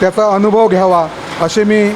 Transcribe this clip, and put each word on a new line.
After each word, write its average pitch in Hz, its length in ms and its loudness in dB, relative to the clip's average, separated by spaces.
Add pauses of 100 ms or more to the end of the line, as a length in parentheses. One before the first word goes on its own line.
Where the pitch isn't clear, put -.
त्याचा 202 340 0
अनुभव 208 340 2
घ्यावा 180 380 2 (340)
असे 170 240 -2
मी 208 320 2